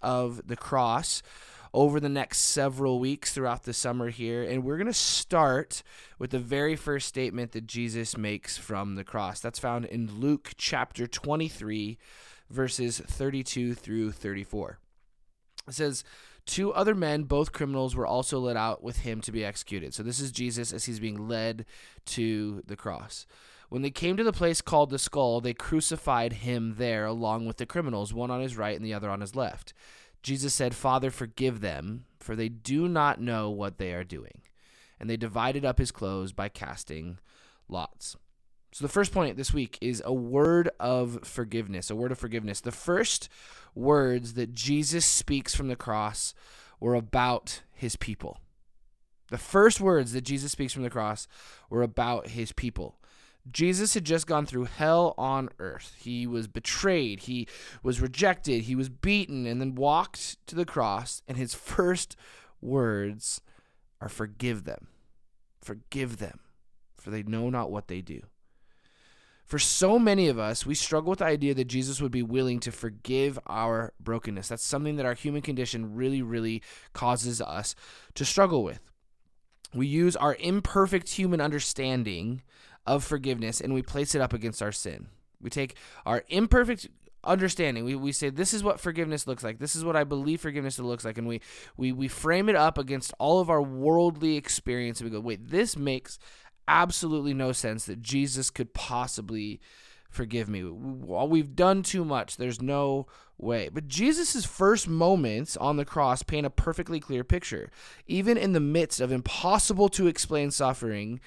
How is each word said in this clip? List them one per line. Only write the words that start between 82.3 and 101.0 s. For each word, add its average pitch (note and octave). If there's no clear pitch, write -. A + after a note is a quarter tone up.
of C#3
forgiveness B2+
and C3+
we C3
place C#3+
it C#3+
up B2+
against A2+
our G#2
sin. C#2+
We A#2
take C3+
our A#2
imperfect A3+
understanding, E3+
we, B2+
we C#3
say, C#3+
"This D#3+
is G#2
what F#3+
forgiveness D#3+
looks B2+
like. A2+
This C#3+
is D#3+
what E3
I D3
believe C#3+
forgiveness C#3
looks A#2+
like." A2
And A#2
we, A#2
we, B2+
we C3+
frame F3
it G#3+
up D#3
against C3+
all E3
of E3+
our D#3
worldly D#3
experience. B2
And A#2
we A2
go, G#2
"Wait, A2
this G#3
makes C#3
absolutely D#3
no C3
sense A2+
that G#2+
Jesus C3
could -
possibly A2
forgive A2+
me. G2+
W-, A#2+